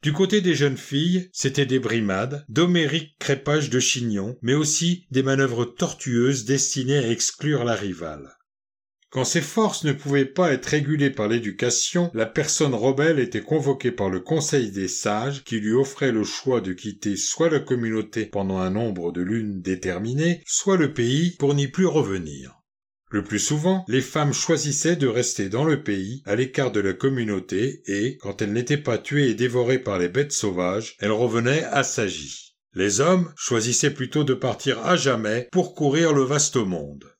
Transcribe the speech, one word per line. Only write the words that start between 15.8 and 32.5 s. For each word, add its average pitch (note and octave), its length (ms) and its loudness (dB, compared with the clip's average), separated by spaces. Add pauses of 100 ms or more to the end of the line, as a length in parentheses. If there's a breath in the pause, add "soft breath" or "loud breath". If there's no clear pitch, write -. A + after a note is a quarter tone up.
le A2 100 2
choix A#2+ 380 0
de F#2+ 120 -6
quitter G2+ 440 -6
soit - 320 0
la D#3 120 2
communauté A2 680 -2
pendant F#2+ 320 -2
un F#2 120 0
nombre F#2+ 420 -2
de F2 100 -2
lunes G#2 400 -4
déterminé, A2 840 -2
soit - 300 0
le D#3 160 2
pays C#3 440 2
pour C#3+ 180 2
n'y C#3+ 120 2
plus F#3 200 2
revenir. F#2 680 -2 (520)
Le G2+ 140 -2
plus G#2 160 -4
souvent, F3+ 480 0
les B2+ 140 2
femmes C#3+ 320 0
choisissaient D#3 640 0
de C#3+ 100 2
rester A2+ 420 0
dans A2+ 160 0
le D#3 200 2
pays, G2+ 420 -4
à G2+ 80 0
l'écart B2+ 380 0
de G#2 80 0
la G2 120 2
communauté, A2+ 960 -2
et, G#2 300 -2
quand G2+ 260 -6
elles G#2 100 -2
n'étaient B2 240 0
pas B2+ 220 -2
tuées C#3+ 300 2
et A2+ 60 2
dévorées B2 440 2
par G2+ 200 -2
les F2 100 2
bêtes C3+ 240 -2
sauvages, F#2+ 680 -2
elles G#2 140 0
revenaient A#2 520 2
assagies. F#2+ 920 -4 (180)